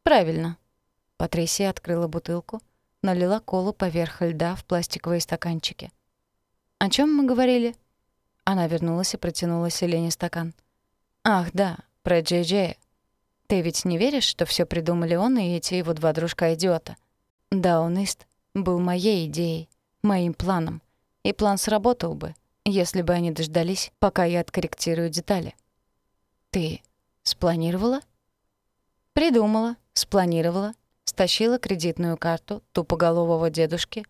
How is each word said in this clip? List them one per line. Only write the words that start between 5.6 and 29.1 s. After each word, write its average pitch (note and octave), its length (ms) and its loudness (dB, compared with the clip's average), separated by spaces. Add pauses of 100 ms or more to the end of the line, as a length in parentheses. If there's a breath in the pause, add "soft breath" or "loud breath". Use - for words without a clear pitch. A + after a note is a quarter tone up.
«О G3 100 0
чём D4+ 260 2
мы C#4+ 100 4
говорили?» B3 500 2 (680)
Она F#3 240 2
вернулась E3+ 460 -2
и - 40 -8
протянула E3+ 520 -2
Селене E3+ 400 0
стакан. E3+ 440 -6 (720)
«Ах, F#3 280 2
да, F3+ 260 0 (240)
про F3 180 4
Джей F3 220 2
Джея. F3+ 340 0 (720)
Ты F#3+ 120 2
ведь E3 240 -2
не F3 120 0
веришь, C4 280 0
что - 220 -2
всё E3+ 200 0
придумали E3+ 480 0
он A#3 240 2
и F3 180 0
эти F3 180 -6
его E3+ 200 -2
два D#3 180 0
дружка-идиота?» E3 840 0 (540)
Даунист F3+ 760 2 (280)
был F3+ 240 0
моей F3+ 480 2
идеей, D#3+ 420 -4 (340)
моим F3+ 320 2
планом. E3 480 -2 (400)
И G3 100 0
план G3+ 260 0
сработал G#3+ 560 0
бы, D3+ 200 -10 (300)
если F#3 380 0
бы E3+ 100 2
они E3+ 180 0
дождались, E3 680 -2
пока F#3+ 260 2
я F3 160 0
откорректирую E3+ 720 -4
детали. F3 440 -4 (1040)
«Ты D#3+ 240 -4 (420)
спланировала?» F3+ 760 0 (1120)